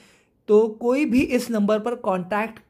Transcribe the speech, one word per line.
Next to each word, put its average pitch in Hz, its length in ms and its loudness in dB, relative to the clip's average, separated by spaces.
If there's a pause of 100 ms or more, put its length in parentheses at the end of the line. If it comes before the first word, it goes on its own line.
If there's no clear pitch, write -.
(480)
तो 214 200 6 (120)
कोई 262 240 0
भी 247 160 2
इस 247 300 0
नंबर 214 280 0
पर 233 160 -6
कॉन्टैक्ट 208 640 -6 (120)